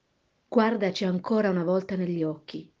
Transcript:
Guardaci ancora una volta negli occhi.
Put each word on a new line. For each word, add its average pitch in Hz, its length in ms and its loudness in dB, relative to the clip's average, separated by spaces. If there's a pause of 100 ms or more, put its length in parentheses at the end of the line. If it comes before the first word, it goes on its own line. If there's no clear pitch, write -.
(480)
Guardaci 214 560 2
ancora 190 460 0
una 175 160 0
volta 190 320 0
negli 175 260 -2
occhi. - 560 -8